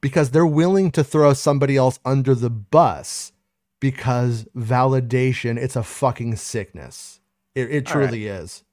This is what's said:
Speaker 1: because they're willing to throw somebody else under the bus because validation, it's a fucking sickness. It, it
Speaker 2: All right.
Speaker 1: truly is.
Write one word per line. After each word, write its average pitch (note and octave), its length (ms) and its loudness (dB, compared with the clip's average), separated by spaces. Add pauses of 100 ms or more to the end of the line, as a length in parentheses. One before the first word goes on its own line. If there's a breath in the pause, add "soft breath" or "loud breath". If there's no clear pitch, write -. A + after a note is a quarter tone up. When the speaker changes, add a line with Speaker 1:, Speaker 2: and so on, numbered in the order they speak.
Speaker 1:
because C#3 240 2
they're D#3 160 4
willing F3 460 2
to D#3 120 0
throw D3 300 4
somebody C#3 440 0
else C3 280 2
under C3+ 300 2
the A#2+ 160 -2
bus A2 800 0 (480)
because B2 680 -2 (100)
validation, B2+ 1000 0
it's B2+ 180 -6
a A#2+ 60 -2
fucking A#2 540 -4
sickness. - 880 -12 (340)
It, B2+ 160 -4
it C#3+ 200 -4
Speaker 2:
All D3 100 0
right. C3+ 80 2
Speaker 1:
truly A2 180 -6
is. F#2 460 -12